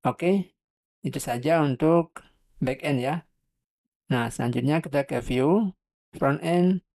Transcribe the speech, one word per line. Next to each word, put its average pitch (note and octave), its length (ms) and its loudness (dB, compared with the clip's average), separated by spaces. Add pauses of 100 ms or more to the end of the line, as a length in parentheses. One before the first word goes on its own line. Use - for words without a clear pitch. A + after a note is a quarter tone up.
Oke, F#3 480 0 (480)
itu C3 160 -6
saja D3 480 0
untuk D#3+ 560 2 (400)
backend C3 400 -2
ya. D3 240 -4 (880)
Nah, A#2 160 0
selanjutnya B2 480 -2
kita C#3+ 320 -2
ke A#2+ 160 -4
view, D#3+ 480 2 (400)
front C#3 320 0
end. F3+ 500 2